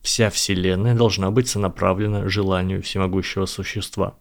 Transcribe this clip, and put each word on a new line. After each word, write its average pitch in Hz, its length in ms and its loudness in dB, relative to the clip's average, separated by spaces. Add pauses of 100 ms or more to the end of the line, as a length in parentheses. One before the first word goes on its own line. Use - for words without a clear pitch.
Вся - 280 2
Вселенная 95 640 2
должна 95 360 2
быть 123 180 2
сонаправлена 98 800 0
желанию 95 520 0
всемогущего 95 640 -2
существа. 95 760 -6